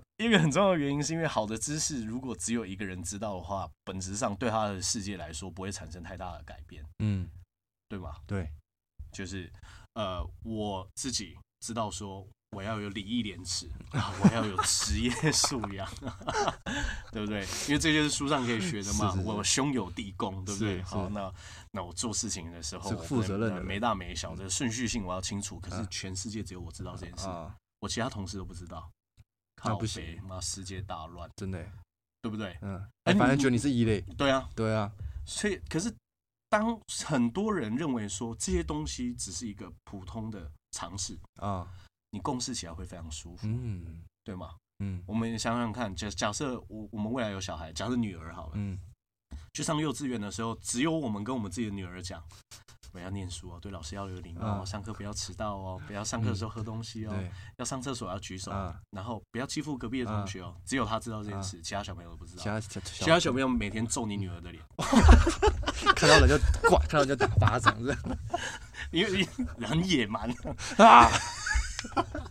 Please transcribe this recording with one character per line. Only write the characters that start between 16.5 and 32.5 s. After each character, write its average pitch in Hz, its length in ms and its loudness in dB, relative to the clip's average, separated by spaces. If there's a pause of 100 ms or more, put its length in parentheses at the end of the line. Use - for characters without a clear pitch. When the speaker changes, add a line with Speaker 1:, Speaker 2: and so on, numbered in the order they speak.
Speaker 1:
对 110 120 -4
不 104 40 -4
对？ 104 140 -2 (260)
因 143 80 4
为 151 40 4
这 156 140 4
些 151 100 6
是 147 80 2
书 143 180 -2
上 135 180 2
可 120 60 0
以 113 80 0
学 104 220 -2
的 101 120 -2
嘛， 104 160 2
Speaker 2:
是， 92 80 0
是， 92 60 0
是。 104 40 -2
Speaker 1:
我 104 140 -2
兄 139 300 2
友 101 180 -2
弟 101 260 -8
恭， 95 280 -4
对 101 100 -4
不 98 60 -4
对？ 104 160 0
Speaker 2:
是， - 20 -6
是。 92 60 -6
Speaker 1:
好， 92 240 -4
那， 98 240 -6 (400)
那 95 100 -6
我 87 100 -10
做 107 200 -4
事 101 180 -2
情 90 220 -6
的 85 100 -12
时 90 160 -8
候， 90 120 -6
Speaker 2:
是 117 80 -2
负 123 240 0
责 98 160 0
任 - 20 0
的 113 80 2
人。 98 80 -2
Speaker 1:
我 90 40 -6
不 - 0 -
能 92 60 -6
没 95 140 -4
大 117 140 2
没 90 200 -8
小， 85 200 -6
Speaker 2:
嗯。 - 20 -8
Speaker 1:
这 92 80 -8
个 95 40 -8
顺 120 220 0
序 117 160 -2
性 107 180 -2
我 90 80 -4
要 92 80 -2
清 98 220 -4
楚。 95 160 -8
可 87 120 -12
是 87 60 -6
Speaker 2:
啊。 92 140 -6
Speaker 1:
全 95 240 -8
世 98 160 -6
界 107 120 -6
只 92 120 -10
有 90 60 -10
我 82 100 -8
知 92 140 -12
道 87 120 -8
这 87 100 -10
件 87 120 -12
事， 92 80 -8
Speaker 2:
啊。 87 260 -8 (280)
Speaker 1:
我 101 80 -6
其 - 120 -2
他 120 80 0
同 101 180 -6
事 98 120 -8
都 92 60 -8
不 90 100 -12
知 90 120 -12
道， 82 220 -14 (720)
Speaker 2:
那 107 120 0
不 107 100 -2
行。 90 180 -4
Speaker 1:
靠 82 60 -8
北， 85 180 -12
妈， 92 140 -8
世 95 240 -6
界 92 160 -8
大 87 280 -6
乱， 85 280 -12
Speaker 2:
真 95 140 -6
的 92 80 -4
耶。 82 120 -10 (520)
Speaker 1:
对 113 80 -4
不 107 80 -6
对？ 98 240 -6